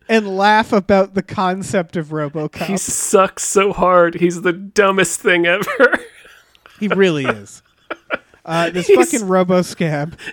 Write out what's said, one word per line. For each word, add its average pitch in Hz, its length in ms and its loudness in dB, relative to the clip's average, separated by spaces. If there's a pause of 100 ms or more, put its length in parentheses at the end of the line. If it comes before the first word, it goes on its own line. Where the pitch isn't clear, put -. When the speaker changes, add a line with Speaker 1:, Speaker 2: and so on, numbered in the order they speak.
Speaker 1:
and 214 260 0
laugh 214 380 2
about 196 400 2
the 190 100 -2
concept 185 720 -4
of 160 120 -6
RoboCop. 156 580 -8
Speaker 2:
He 196 100 -4
sucks - 680 0
so 196 260 2
hard. 175 440 2
He's 175 260 0
the 180 120 0
dumbest 190 680 0
thing 175 240 2
ever. 247 580 0
<laughs> - 60 -20 (720)
Speaker 1:
He 214 80 -4
really 175 380 2
is. 107 360 -8 (840)
Uh, 170 260 -2
this 175 160 -4
Speaker 2:
He's 392 100 6
Speaker 1:
fucking 302 300 0
RoboScab. 180 920 0 (160)